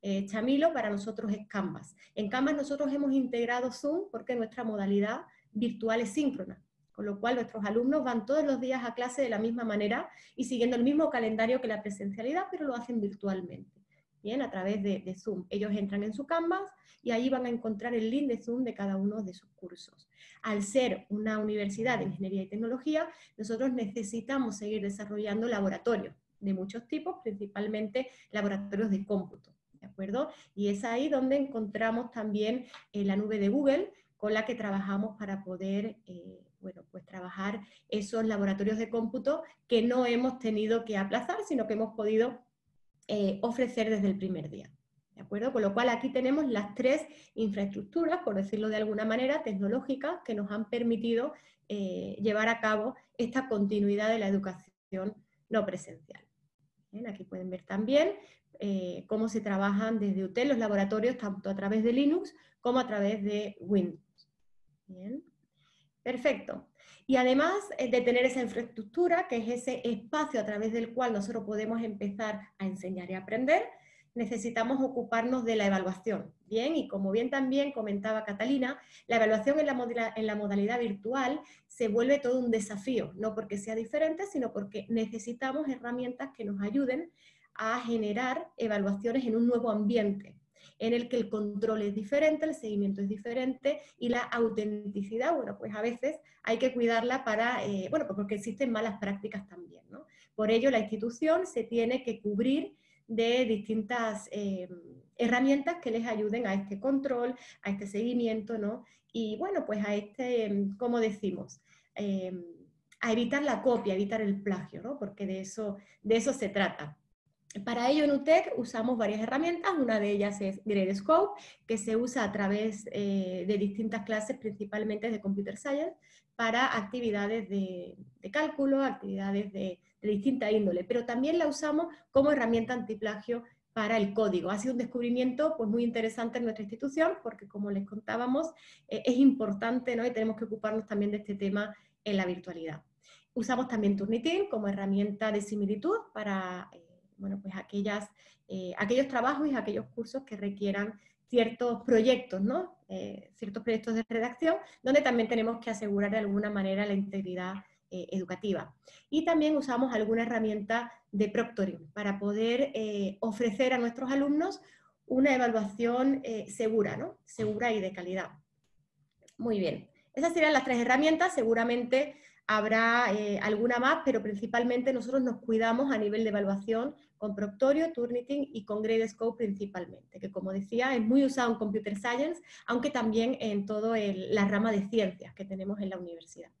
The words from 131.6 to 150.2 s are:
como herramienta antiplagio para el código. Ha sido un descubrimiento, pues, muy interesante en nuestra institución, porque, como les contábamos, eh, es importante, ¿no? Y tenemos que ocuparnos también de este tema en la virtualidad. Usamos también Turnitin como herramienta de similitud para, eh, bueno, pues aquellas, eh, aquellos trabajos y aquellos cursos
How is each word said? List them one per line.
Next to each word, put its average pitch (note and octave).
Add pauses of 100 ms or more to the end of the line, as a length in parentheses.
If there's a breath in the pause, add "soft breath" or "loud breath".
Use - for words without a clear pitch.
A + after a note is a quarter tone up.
como C#4
herramienta A#3
antiplagio A3 (280 loud breath)
para A3
el G3+
código. F#3+
Ha G#3
sido B3+
un A#3
descubrimiento, B3
pues, A3+
muy A#3
interesante A#3
en A#3+
nuestra G#3+
institución, C4+ (100)
porque, G#3+
como G3+
les G3
contábamos, B3 (420 loud breath)
eh, G#3+
es B3
importante, A#3+
¿no? A3+
Y B3
tenemos A3
que A3
ocuparnos G#3+
también G#3
de G#3
este G#3
tema G3+ (300 loud breath)
en G3+
la F#3
virtualidad. E3 (500 soft breath)
Usamos B3
también G3+
Turnitin A#3+
como G#3+
herramienta G3+
de G#3
similitud G#3 (160)
para, F#3+
eh, - (160)
bueno, G3
pues F#3+
aquellas, G3+ (400 soft breath)
eh, F#3
aquellos B3
trabajos C4+
y C4+
aquellos G#3+ (100)
cursos C4